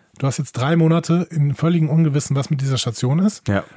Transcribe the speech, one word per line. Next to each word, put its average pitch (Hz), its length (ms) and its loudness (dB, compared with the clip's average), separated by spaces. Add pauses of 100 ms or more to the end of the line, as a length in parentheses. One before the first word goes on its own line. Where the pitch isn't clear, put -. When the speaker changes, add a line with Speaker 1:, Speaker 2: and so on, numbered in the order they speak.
(180)
Speaker 1:
du 135 80 -2
hast 131 120 -2
jetzt 139 140 -6
drei 139 240 0
Monate 165 540 2
in 143 260 0
völligem 160 320 2
Ungewissen, 147 480 2
was 139 140 -2
mit 139 100 -2
dieser 135 180 0
Station 127 400 -2
ist. 202 300 0
Speaker 2:
Ja. 98 160 0 (120)